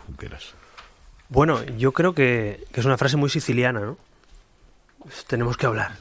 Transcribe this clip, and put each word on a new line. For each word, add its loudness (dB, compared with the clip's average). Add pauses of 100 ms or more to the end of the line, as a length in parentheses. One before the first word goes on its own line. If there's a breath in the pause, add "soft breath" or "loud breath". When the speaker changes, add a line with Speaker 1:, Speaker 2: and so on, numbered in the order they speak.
Speaker 1:
Junqueras? -16 (760 loud breath)
Speaker 2:
Bueno, 4 (140)
yo 2
creo 2
que, 2
que -4
es 2
una 2
frase 2
muy 2
siciliana, 0
¿no? -6 (1080)
Pues -18
tenemos -2
que -2
hablar, -2